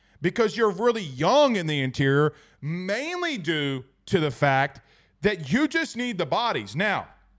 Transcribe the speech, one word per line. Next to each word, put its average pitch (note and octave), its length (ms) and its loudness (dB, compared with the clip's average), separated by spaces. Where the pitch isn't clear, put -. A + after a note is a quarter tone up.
because F#3+ 340 0
you're G#3+ 160 2
really A3 320 0
young G3+ 520 2
in E3+ 120 -2
the D3 140 0
interior, C#3 520 2
mainly B3 760 -4
due C#3+ 460 -4
to F#3+ 140 2
the D3+ 120 0
fact C#3 480 2
that E3+ 300 -2
you C#4 160 4
just D#4+ 300 -2
need A#3+ 200 -4
the E3+ 80 -2
bodies. D3 500 -2
Now, F3+ 320 -2